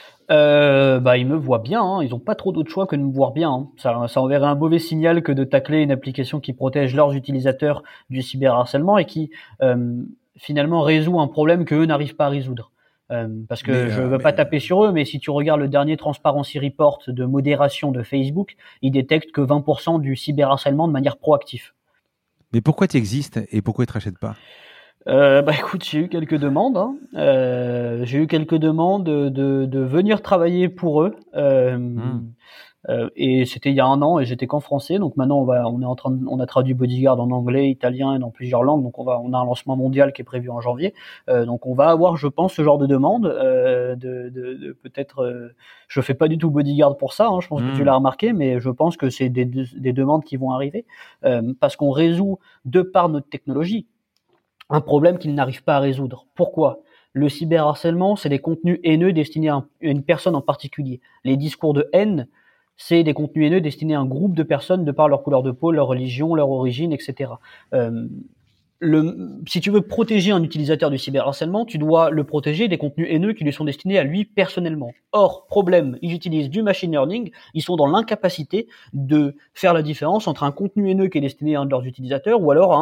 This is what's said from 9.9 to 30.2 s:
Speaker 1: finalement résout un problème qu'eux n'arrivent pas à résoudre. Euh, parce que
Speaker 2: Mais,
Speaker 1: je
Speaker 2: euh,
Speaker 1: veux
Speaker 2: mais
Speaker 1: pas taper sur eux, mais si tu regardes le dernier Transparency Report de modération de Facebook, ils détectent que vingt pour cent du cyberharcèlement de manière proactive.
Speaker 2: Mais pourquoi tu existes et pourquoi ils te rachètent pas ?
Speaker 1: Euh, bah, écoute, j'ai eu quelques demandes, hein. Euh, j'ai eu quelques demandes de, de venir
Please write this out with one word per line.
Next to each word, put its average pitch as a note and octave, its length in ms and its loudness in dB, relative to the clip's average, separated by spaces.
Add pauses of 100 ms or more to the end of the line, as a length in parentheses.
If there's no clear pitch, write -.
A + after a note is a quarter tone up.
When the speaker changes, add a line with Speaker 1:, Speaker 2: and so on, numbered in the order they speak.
Speaker 1:
finalement D3 460 0
résout D#3 360 2
un D3 80 2
problème D#3 380 2
qu'eux D#3 200 2
n'arrivent D3 300 -2
pas D3 120 0
à - 20 0
résoudre. C3 420 -6 (400)
Euh, A#2 160 -4 (200)
parce A#2 140 -8
que C#3 100 -4
Speaker 2:
Mais, B2 200 0
Speaker 1:
je A#2+ 100 -2
Speaker 2:
euh, B2+ 60 -2
Speaker 1:
veux C3 100 0
Speaker 2:
mais C3 60 -4
Speaker 1:
pas D3 100 4
taper D3 240 0
sur F3+ 260 2
eux, G#3+ 80 2
mais D3+ 140 0
si C#3 140 -10
tu - 100 -8
regardes D3 300 0
le C#3+ 80 -2
dernier C#3+ 280 0
Transparency D3 640 -4
Report C#3+ 480 0
de B2+ 180 -6
modération C#3+ 680 0
de B2 100 -4
Facebook, C#3 540 -4 (260)
ils C3+ 80 0
détectent C3+ 420 0
que D3 100 -4
vingt C#3+ 200 2
pour C#3 180 -2
cent E3+ 200 0
du C3+ 160 -2
cyberharcèlement C#3+ 720 0
de D#3+ 40 0
manière C3+ 260 -2
proactive. - 560 -2 (760)
Speaker 2:
Mais A#2 100 2
pourquoi E3 260 2
tu C#3+ 100 0
existes A#2+ 420 -4 (120)
et G#2+ 100 0
pourquoi A#2 220 -2
ils A#2 40 -2
te - 60 -16
rachètent G2 240 -8
pas ? G#2+ 160 -8 (760)
Speaker 1:
Euh, C#3 360 6
bah, D3+ 100 2
écoute, - 340 -6
j'ai D3+ 120 -2
eu F3 100 -2
quelques D#3+ 300 -2
demandes, E3+ 380 0
hein. B3 180 -2 (180)
Euh, B2 920 0
j'ai C3 120 -4
eu D#3 80 2
quelques D#3 320 0
demandes D#3+ 460 0
de, C#3+ 260 0 (380)
de C3 140 -2
venir F#3+ 420 0